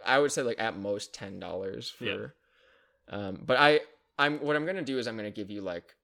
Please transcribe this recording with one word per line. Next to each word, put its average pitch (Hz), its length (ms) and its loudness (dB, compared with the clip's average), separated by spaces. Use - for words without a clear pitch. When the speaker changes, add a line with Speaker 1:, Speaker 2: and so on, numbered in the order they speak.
Speaker 1:
I 127 140 6
would 143 140 6
say, 151 100 0
like, 117 180 0
at 110 180 -2
most 101 340 -4
ten 98 260 -12
dollars 92 520 -6
for, - 140 -10
Speaker 2:
Yeah. 104 220 -4
Speaker 1:
um, 101 340 -6
but 127 140 4
I, 147 220 8
I'm, 147 220 2
what 147 160 2
I'm 151 100 0
gonna 185 160 -4
do 131 160 -2
is 120 80 -2
I'm 113 100 -6
gonna 107 140 -6
give 104 200 -8
you, 101 100 -8
like, 90 440 -8